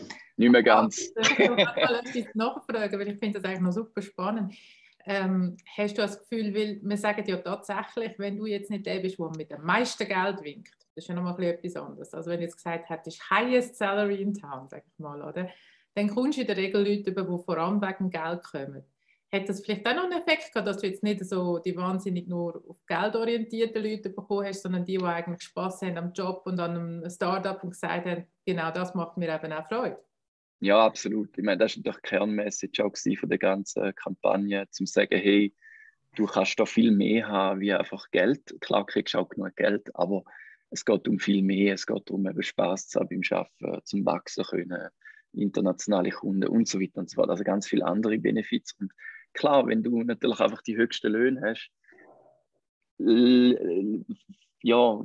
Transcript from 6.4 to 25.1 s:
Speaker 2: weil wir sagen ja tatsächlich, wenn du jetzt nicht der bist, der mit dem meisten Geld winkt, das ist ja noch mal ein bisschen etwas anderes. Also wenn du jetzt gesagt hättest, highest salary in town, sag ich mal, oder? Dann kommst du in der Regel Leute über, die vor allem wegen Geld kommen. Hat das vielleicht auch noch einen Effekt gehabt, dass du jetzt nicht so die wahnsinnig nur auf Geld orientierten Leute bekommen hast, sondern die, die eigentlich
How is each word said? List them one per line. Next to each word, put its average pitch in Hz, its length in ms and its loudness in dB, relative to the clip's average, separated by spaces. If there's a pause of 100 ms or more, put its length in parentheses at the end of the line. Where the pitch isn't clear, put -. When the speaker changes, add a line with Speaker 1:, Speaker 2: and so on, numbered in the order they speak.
Speaker 2:
weil 214 280 -2
wir 202 140 -2
sagen 208 300 -2
ja 185 100 -2
tatsächlich, 190 800 -6
wenn 202 180 -6
du 214 100 -6
jetzt 202 240 -6
nicht 202 140 -6
der 185 140 -4
bist, 185 200 -4
der 165 180 -6
mit 156 140 -12
dem 147 120 -12
meisten 208 460 0
Geld 196 340 -2
winkt, - 320 -14 (200)
das 165 100 -14
ist - 40 -14
ja 180 60 -6
noch 175 80 -4
mal 180 80 -2
ein 175 60 -6
bisschen 175 180 0
etwas 175 220 -10
anderes. 147 380 -14
Also 165 160 -8
wenn 170 80 -2
du 170 60 -6
jetzt 170 120 -10
gesagt 170 340 -8
hättest, - 400 -10
highest 247 460 2
salary 202 440 0
in 196 140 -2
town, 139 340 -12
sag - 180 -18
ich - 120 -20
mal, 147 240 -12
oder? 175 260 -8 (460)
Dann 208 140 0
kommst 254 280 0
du 262 60 0
in 220 40 -6
der 202 100 0
Regel 196 300 2
Leute 202 240 0
über, 190 120 -2
die 175 220 -4
vor 170 120 -2
allem 185 240 0
wegen 190 300 -2
Geld 170 340 -6
kommen. 139 400 -10 (480)
Hat 196 160 -2
das 196 160 -6
vielleicht 208 240 -4
auch 254 60 2
noch 359 100 -2
einen 349 160 -2
Effekt 311 320 0
gehabt, 208 160 -2
dass 196 100 -2
du 208 80 -2
jetzt 185 160 -6
nicht 202 220 -2
so 180 340 -2
die 170 180 -4
wahnsinnig 180 520 -4
nur 170 400 -6
auf - 180 -20
Geld 202 300 -2
orientierten 226 640 -2
Leute 214 280 -4
bekommen 196 360 -4
hast, 196 160 -8
sondern 180 220 -2
die, 185 140 -2
die 185 60 -2
eigentlich 170 380 -4